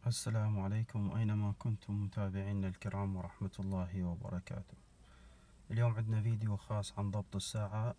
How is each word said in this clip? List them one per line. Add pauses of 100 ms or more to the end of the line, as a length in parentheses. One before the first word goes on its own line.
السلام
عليكم
أينما
كنتم
متابعينا
الكرام
ورحمة
الله
وبركاته. (960)
اليوم
عندنا
فيديو
خاص
عن
ضبط
الساعة